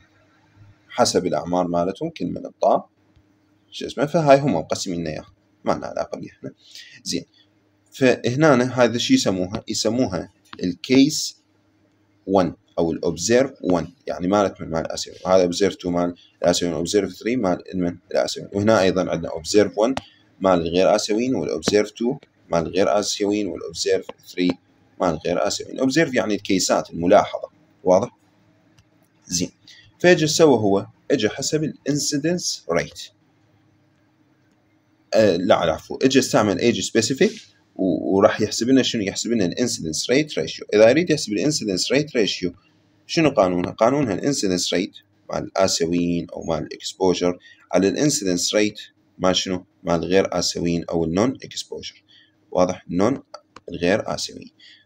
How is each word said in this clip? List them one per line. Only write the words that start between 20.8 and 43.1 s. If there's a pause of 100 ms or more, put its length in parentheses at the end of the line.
آسيويين،
والأوبزيرف
تو (320)
مال
الغير
آسيويين،
والأوبزيرف (200)
ثري (500)
مال
الغير
آسيويين.
أوبزيرف
يعني
الكيسات
الملاحظة، (360)
واضح؟ (1080)
زين، (480)
فإجا
سوى
هو، (240)
إجا
حسب
الانسيدنس
ريت. (2000)
آه،
لا،
لا،
عفوا،
إجا
استعمل
ايج
سبيسيفيك (440)
و-،
وراح
يحسب
لنا
شنو؟
يحسب
لنا
الانسيدنس
ريت
ريشيو.
إذا
يريد
يحسب
الانسيدنس
ريت
ريشيو، (540)
شنو